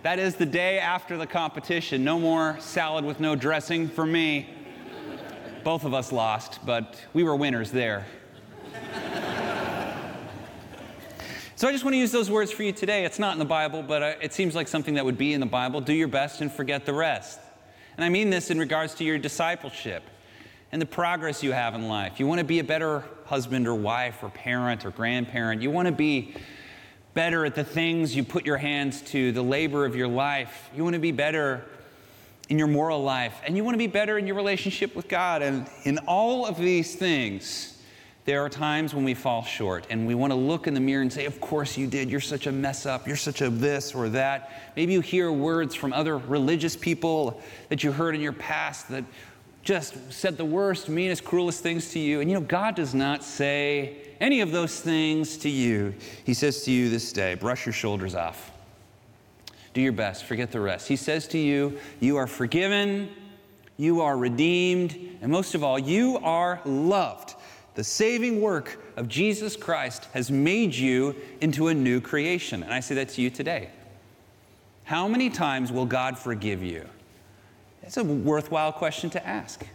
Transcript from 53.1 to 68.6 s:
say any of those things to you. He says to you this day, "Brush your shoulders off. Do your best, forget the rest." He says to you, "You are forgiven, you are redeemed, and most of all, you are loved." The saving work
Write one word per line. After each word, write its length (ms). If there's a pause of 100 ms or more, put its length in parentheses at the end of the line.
say 760 (240)
any 180
of 140
those 260
things 600
to 100
you. 440 (300)
He 100
says 300
to 80
you 180
this 220
day, 240
"Brush 300
your 80
shoulders 420
off. 380 (1200)
Do 80
your 100
best, 320
forget 300
the 80
rest." 260
He 80
says 320
to 100
you, 400 (220)
"You 160
are 120
forgiven, 800 (680)
you 240
are 180
redeemed, 800 (260)
and 80
most 240
of 120
all, 120
you 460
are 400
loved." 720 (400)
The 80
saving 560
work 420 (140)